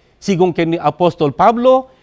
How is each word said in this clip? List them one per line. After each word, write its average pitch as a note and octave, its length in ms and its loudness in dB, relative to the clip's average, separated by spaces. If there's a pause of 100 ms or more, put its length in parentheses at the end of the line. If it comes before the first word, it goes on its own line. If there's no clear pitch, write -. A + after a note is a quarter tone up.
(180)
Sigun F#3 320 0
ken E3 240 -2
ni E3+ 80 -4
Apostol D#3 480 -2
Pablo, A#3+ 720 0